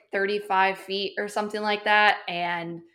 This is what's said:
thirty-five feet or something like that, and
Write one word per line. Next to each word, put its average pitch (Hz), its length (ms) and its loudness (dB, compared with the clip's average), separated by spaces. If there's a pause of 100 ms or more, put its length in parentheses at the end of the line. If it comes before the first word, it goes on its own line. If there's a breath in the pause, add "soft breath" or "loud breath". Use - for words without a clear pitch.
(120)
thirty-five 196 640 2
feet 196 400 -6
or 208 100 -4
something 214 340 -4
like 208 220 -2
that, 208 440 4
and 170 540 -4 (140 soft breath)